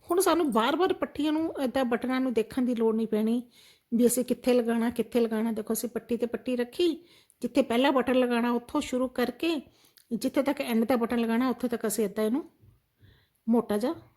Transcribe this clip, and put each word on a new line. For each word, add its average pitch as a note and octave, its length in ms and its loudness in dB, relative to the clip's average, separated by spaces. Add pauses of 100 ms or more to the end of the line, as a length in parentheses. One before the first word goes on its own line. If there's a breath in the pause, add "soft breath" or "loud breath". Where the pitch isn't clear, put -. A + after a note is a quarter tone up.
(120)
ਹੁਣ F4 100 2
ਸਾਨੂੰ E4 300 2
ਬਾਰ-ਬਾਰ D4 420 2
ਪੱਟੀਆਂ D4+ 380 -4
ਨੂੰ D#4+ 220 -2 (100)
ਏਦਾਂ C4 220 0
ਬਟਨਾਂ B3 360 -2
ਨੂੰ C4 120 -2
ਦੇਖਣ A3 280 -2
ਦੀ B3 140 0
ਲੋੜ A3+ 200 2
ਨਹੀਂ A3+ 120 -2
ਪੈਣੀ A3 360 0 (480 soft breath)
ਵੀ A#3 160 4
ਅਸੀਂ A#3+ 180 2
ਕਿੱਥੇ B3 280 0
ਲਗਾਉਣਾ, A#3 360 2
ਕਿੱਥੇ A#3+ 300 -2
ਲਗਾਉਣਾ। A3+ 320 0
ਦੇਖੋ, G#3+ 220 -4
ਅਸੀਂ A3 160 -4
ਪੱਟੀ A3+ 280 -4
ਤੇ A#3+ 80 -2
ਪੱਟੀ A#3+ 300 -4
ਰੱਖੀ, C4 520 -2 (340 soft breath)
ਜਿੱਥੇ B3 200 0
ਪਹਿਲਾ B3+ 300 2
ਬਟਨ B3+ 240 2
ਲਗਾਉਣਾ A#3+ 360 2
ਉੱਥੋਂ A#3+ 300 -2
ਸ਼ੁਰੂ B3+ 260 -2
ਕਰਕੇ B3+ 540 -2 (500 soft breath)
ਜਿੱਥੇ C4 320 0
ਤੱਕ C#4 180 -2
ਐਂਡ A#3+ 240 0
ਦਾ C4 100 0
ਬਟਨ A#3 240 -2
ਲਗਾਉਣਾ, A#3 300 0
ਉੱਥੇ A#3+ 180 -4
ਤੱਕ A3+ 200 -4
ਅਸੀਂ G#3+ 180 0
ਏਦਾਂ G3+ 180 -2
ਇਹਨੂੰ A#3+ 260 -2 (1000 soft breath)
ਮੋਟਾ A3 300 2
ਜਿਹਾ B3 160 -2 (220)